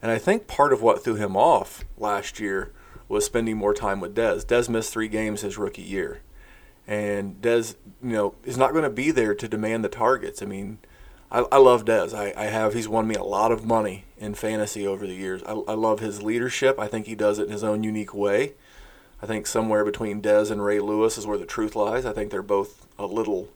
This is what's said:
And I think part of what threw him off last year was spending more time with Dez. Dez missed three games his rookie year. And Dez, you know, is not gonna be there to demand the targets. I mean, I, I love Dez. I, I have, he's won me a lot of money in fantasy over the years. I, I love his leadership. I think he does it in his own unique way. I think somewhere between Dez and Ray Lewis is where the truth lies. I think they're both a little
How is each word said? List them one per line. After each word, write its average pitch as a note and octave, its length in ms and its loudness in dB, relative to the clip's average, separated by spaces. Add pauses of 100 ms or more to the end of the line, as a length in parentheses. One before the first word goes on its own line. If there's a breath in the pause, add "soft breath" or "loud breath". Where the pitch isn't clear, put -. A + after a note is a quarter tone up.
And A2+ 100 0
I A2+ 60 2
think G3+ 300 0
part C#3+ 260 4
of A2+ 80 0
what A2+ 200 4
threw A2+ 140 -2
him G#2 220 -2
off A#2+ 480 2 (120)
last G#2 440 -4
year G2 320 -4 (340 loud breath)
was G#2 180 0
spending A2+ 320 -2
more G#2 160 2
time G2 280 -2
with G2+ 120 -8
Dez. G#2+ 320 0
Dez A#2+ 220 2
missed A2+ 240 -2
three A2 160 -2
games G#2+ 340 -2
his G2+ 160 -6
rookie G2+ 240 -6
year. F#2 380 -6 (680 soft breath)
And G2+ 560 -4
Dez, A#2 340 2 (280)
you B2 80 -4
know, G#2 320 0
is B2 140 -6
not C3 160 4
gonna D3+ 160 2
be B2+ 200 -2
there A#2 240 2
to G2+ 140 -6
demand A2 380 -2
the - 40 0
targets. A2+ 520 0
I A#2 60 -8
mean, G2+ 320 -10 (520 soft breath)
I, A#2+ 180 2
I C#3 100 6
love B2 260 8
Dez. G#2+ 280 2
I, G#2 220 -6
I G#2+ 120 -4
have, A2 260 0
he's A2 160 -4
won A2 180 2
me G#2+ 80 -2
a F#2+ 80 -2
lot G2+ 300 2
of A2+ 100 -2
money G#2+ 400 0 (140)
in G#2 160 -8
fantasy G#2+ 520 -4
over G2 220 -4
the F#2 60 -8
years. F#2+ 300 -6
I, G#2+ 100 -8
I G#2+ 220 -4
love A2 260 2
his G#2 200 -6
leadership. A#2+ 560 0
I G#2+ 100 -4
think G#2+ 180 -6
he A2 100 -10
does G#2 240 2
it G#2 60 0
in G#2 60 -8
his G#2 120 -6
own G#2+ 200 0
unique G#2+ 300 -4
way. G2+ 400 0 (680 loud breath)
I - 40 -12
think G#2+ 220 -6
somewhere A2 360 2
between G#2 380 -4
Dez G#2+ 280 4
and G#2 140 -2
Ray G#2 160 2
Lewis G#2+ 380 2
is G#2 100 -8
where G#2 100 -2
the F2+ 80 -6
truth G#2+ 300 -4
lies. A2 300 0
I A2 80 -4
think G#2 180 -4
they're G2 100 -4
both G2 460 -2 (100)
a G2+ 80 -6
little G2+ 500 -2